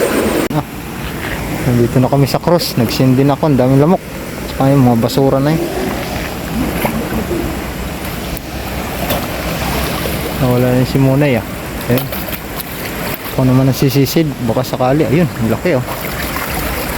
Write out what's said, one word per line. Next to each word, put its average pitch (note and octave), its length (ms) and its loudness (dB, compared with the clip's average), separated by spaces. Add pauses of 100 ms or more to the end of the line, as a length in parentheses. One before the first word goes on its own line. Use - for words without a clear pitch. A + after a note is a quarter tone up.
(560)
Ah, D3 100 -2 (1000)
nandito A#2+ 320 2
na B2+ 80 4
kami C#3 180 4
sa C#3+ 160 0
cross. E3 320 0
Nagsindi C3 480 2
na C#3 160 2
ako, D#3 140 2
ang C3 80 4
daming C3+ 240 6
lamok. F3+ 180 4 (480)
Saka C3+ 220 2
yung C#3 160 6
mga A#2 100 4
basura C3+ 400 2
na, D3 160 2
eh. E3 60 0 (4000)
Nawala B2 320 4
na B2+ 120 4
si - 120 0
Munay, C3+ 400 4
ah. F#2+ 80 -4 (400)
Ayun. B2+ 200 0 (1300)
Ako C3 120 2
naman C3 240 6
ang A#2+ 80 0
sisisid, C#3 480 2 (240)
baka B2 160 0
sakali. C3+ 400 2
Ayun, D3+ 220 4
ang A2+ 260 -2
laki, D#3+ 240 0
oh. B2 60 -2 (1120)